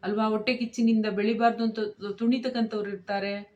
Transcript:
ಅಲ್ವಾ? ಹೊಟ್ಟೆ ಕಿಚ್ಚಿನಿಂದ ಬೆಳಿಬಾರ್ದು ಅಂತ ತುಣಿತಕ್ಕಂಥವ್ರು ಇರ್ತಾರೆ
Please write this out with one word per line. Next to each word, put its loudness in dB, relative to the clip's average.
ಅಲ್ವಾ? 0
ಹೊಟ್ಟೆ 0
ಕಿಚ್ಚಿನಿಂದ 2
ಬೆಳಿಬಾರ್ದು 2
ಅಂತ -2
ತುಣಿತಕ್ಕಂಥವ್ರು 0
ಇರ್ತಾರೆ -4